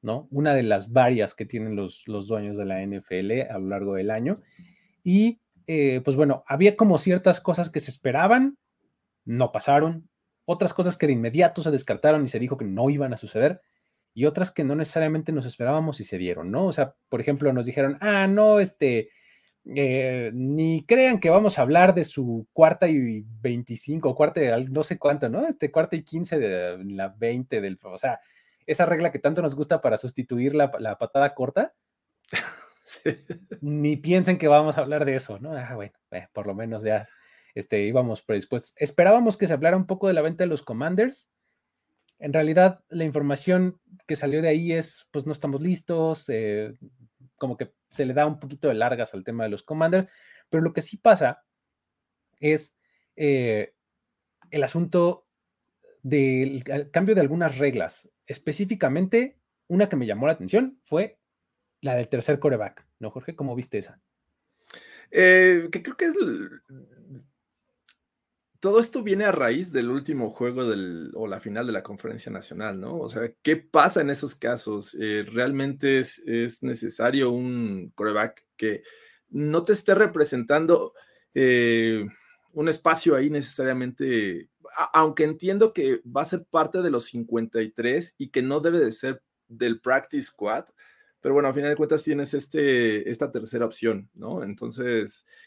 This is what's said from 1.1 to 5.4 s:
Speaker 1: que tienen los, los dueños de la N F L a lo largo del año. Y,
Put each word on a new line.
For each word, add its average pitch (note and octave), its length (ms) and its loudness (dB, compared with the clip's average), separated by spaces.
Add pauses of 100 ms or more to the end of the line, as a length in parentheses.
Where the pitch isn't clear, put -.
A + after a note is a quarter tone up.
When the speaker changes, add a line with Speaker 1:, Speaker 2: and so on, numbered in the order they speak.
Speaker 1:
que A2+ 100 -10
tienen A2 300 -8
los, G2 320 -8
los G2+ 220 -8
dueños G#2 280 -6
de G2+ 100 -6
la F#2+ 160 -6
N G2 160 -8
F F#2 200 -8
L A2 240 -2
a G#2+ 160 -10
lo F#2+ 80 -8
largo G2 280 -6
del G2 180 -4
año. B2+ 280 -4 (640)
Y, G#3+ 380 2 (260)